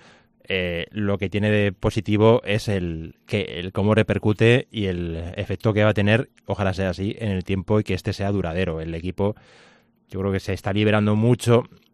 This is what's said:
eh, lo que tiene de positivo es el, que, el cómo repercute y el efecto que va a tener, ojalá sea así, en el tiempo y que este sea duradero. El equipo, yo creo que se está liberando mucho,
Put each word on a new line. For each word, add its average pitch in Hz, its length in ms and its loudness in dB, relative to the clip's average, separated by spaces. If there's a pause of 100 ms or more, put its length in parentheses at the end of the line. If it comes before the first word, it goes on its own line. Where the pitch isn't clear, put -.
(480)
eh, 87 440 -4
lo 101 260 -2
que 95 120 -4
tiene 104 200 0
de 104 220 2
positivo 107 760 2
es 104 220 -2
el, 85 480 -4 (100)
que, 104 160 -4 (180)
el 92 120 -8
cómo 104 240 2
repercute 110 760 2
y 107 140 -4
el 87 520 -6
efecto 101 360 -2
que 104 100 4
va 107 60 6
a 104 40 4
tener, 107 360 2 (160)
ojalá 95 280 -2
sea 95 180 -2
así, 98 260 -4
en 107 140 -4
el 92 120 -2
tiempo 98 360 0
y 104 40 2
que 95 120 -4
este 98 180 -4
sea 101 180 -4
duradero. 87 480 -2
El 80 140 -8
equipo, 92 420 -4 (760)
yo 95 100 -8
creo 98 120 0
que 98 80 -2
se 98 140 -6
está 95 180 -6
liberando 104 440 2
mucho, 120 480 2 (300)